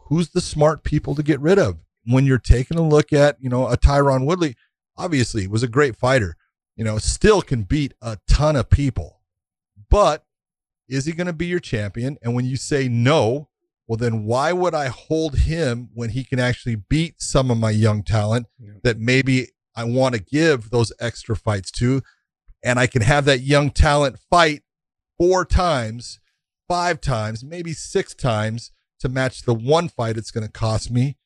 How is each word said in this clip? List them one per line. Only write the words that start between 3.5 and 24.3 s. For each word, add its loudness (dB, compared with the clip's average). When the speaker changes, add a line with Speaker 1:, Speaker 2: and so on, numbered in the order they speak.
Speaker 1:
a -2
Tyron 4
Woodley, 0
obviously -2
was -2
a -2
great 2
fighter, 0
you -8
know, -4
still 2
can -4
beat -4
a -10
ton 4
of -2
people. -2
But 2
is -4
he -6
gonna -4
be -6
your -2
champion? -6
And -4
when -2
you -4
say -2
no, 2
well, -4
then -2
why 0
would 0
I -2
hold -4
him 0
when -8
he -6
can -4
actually -2
beat -2
some 0
of 0
my 0
young 2
talent -2
Speaker 2:
Yeah. -20
Speaker 1:
that 0
maybe 0
I -8
wanna 0
give 0
those 0
extra -6
fights -4
to? 0
And 0
I 2
can 0
have 2
that 2
young 2
talent 2
fight 2